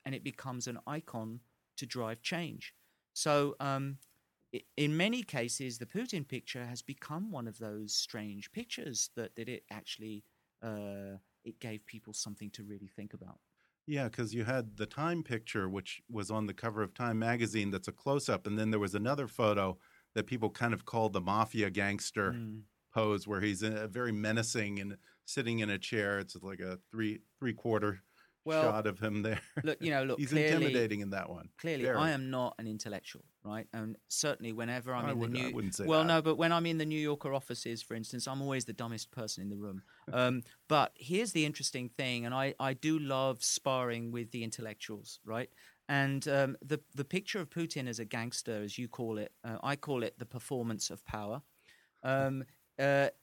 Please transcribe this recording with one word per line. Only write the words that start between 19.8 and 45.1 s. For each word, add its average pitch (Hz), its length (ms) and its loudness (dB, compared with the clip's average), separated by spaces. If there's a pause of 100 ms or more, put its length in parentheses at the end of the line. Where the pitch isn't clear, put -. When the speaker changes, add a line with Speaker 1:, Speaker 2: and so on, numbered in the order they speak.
Speaker 2:
that 107 140 2
people 113 240 2
kind 117 220 2
of 95 120 -2
called 110 280 2
the 98 80 2
mafia 104 500 4
gangster 101 600 2
Speaker 1:
Mm. 110 340 -6 (280)
Speaker 2:
pose, 107 340 2
where 101 140 0
he's 101 220 0
in 110 120 0
a 107 120 -4
very 117 240 -2
menacing 107 680 0
and 98 180 -6 (280)
sitting 117 340 0
in 104 100 2
a 98 100 2
chair. 101 400 2
It's 95 160 -8
like 92 240 -10
a 92 180 -4 (140)
three, 110 300 -2 (180)
three-quarter 107 640 2 (420)
Speaker 1:
Well, 156 280 6
Speaker 2:
shot 107 120 2
of 101 140 0
him 107 240 0
there. 107 180 0 (220)
Speaker 1:
look, 151 180 0
you 160 100 2
know, 135 120 4
look, 135 200 0
Speaker 2:
<laughs> 135 40 0
He's 131 60 0
Speaker 1:
clearly, - 0 -
Speaker 2:
intimidating 139 680 4
in 98 100 -2
that 92 180 -2
one. 85 280 -10
Speaker 1:
clearly, 156 260 -2
Speaker 2:
Very. 127 120 4
Speaker 1:
I 156 160 4
am 135 200 0
not 127 280 0
an 113 80 -6
intellectual, 107 580 -8 (180)
right? 107 300 -6
And 110 240 -6 (100)
certainly 123 460 -2
whenever 120 400 -4
I'm 120 140 0
Speaker 2:
I 139 60 0
Speaker 1:
in 123 40 0
Speaker 2:
wouldn't, 117 200 0
Speaker 1:
the - 20 0
New 127 60 0
Speaker 2:
I 127 40 -2
wouldn't 104 260 -2
say 101 120 -2
Speaker 1:
Well, 156 160 8
Speaker 2:
that. 165 40 4
Speaker 1:
no, 165 140 6
but 156 140 4
when 165 160 4
I'm 170 140 4
in 165 120 2
the 156 80 2
New 156 140 0
Yorker 147 340 0
offices, 120 480 -4
for - 140 -6
instance, 113 320 -4
I'm 135 140 -2
always 135 240 0
the 113 80 -8
dumbest 117 380 -6
person 107 320 -6
in 101 60 -4
the 101 80 -4
room. 98 240 -8 (260)
Speaker 2:
<laughs> - 60 -6
Speaker 1:
Um, 123 300 4 (240)
but 143 280 6
here's 185 360 0
the 156 140 4
interesting 135 440 -4
thing, 123 360 0
and 120 100 -2
I, 135 240 2
I 135 140 2
do 156 260 2
love 135 440 2
sparring 120 680 0
with 117 200 -4
the 120 120 -4
intellectuals, 110 800 -8